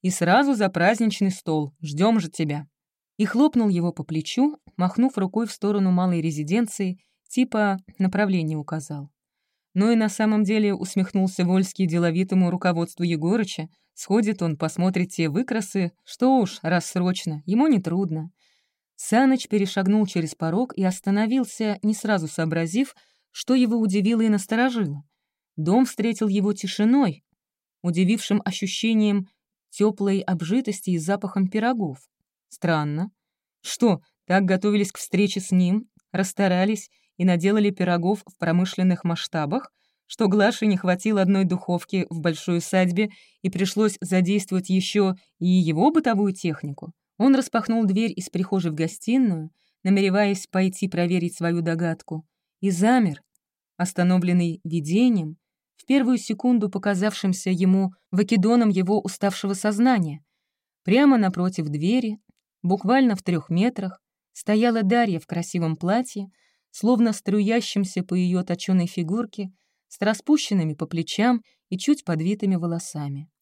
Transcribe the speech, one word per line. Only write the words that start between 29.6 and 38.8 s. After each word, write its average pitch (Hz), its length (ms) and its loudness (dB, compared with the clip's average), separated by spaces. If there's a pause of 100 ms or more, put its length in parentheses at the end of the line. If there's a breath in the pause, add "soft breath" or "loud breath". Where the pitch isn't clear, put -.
теплой 202 500 0
обжитости 190 680 -2
и 175 60 0
запахом 190 520 -2
пирогов. 214 480 -2 (500)
Странно. 160 640 -2 (500)
Что, 202 380 0 (260)
так 190 200 2
готовились 196 480 0
к - 60 -18
встрече 196 420 0
с 190 100 -6
ним, 185 380 2 (240)
расстарались 190 760 0 (280)
и 175 80 0
наделали 196 460 4
пирогов 180 540 0
в - 120 -20
промышленных 180 680 0